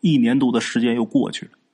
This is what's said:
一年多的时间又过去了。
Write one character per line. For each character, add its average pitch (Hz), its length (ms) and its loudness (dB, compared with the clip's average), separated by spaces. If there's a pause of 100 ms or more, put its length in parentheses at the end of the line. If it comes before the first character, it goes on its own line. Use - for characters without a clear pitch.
一 160 160 2
年 123 220 2
多 127 140 2
的 117 80 0
时 - 200 -4
间 117 140 2
又 120 100 0
过 117 260 -4
去 - 160 -12
了。 - 60 -20 (220)